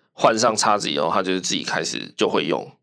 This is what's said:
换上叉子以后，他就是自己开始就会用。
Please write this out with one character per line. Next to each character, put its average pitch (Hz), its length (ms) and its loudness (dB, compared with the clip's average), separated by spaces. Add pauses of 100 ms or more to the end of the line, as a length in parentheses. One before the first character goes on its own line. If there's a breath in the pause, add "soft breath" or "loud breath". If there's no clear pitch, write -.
(120)
换 110 260 2
上 113 180 2
叉 107 220 2
子 - 120 -4
以 71 80 -2
后， 80 140 0
他 101 100 0
就 92 100 -2
是 92 80 0
自 92 140 -4
己 87 100 -4
开 - 200 -4
始 - 340 -8
就 107 100 2
会 - 180 0
用。 - 260 -4 (120)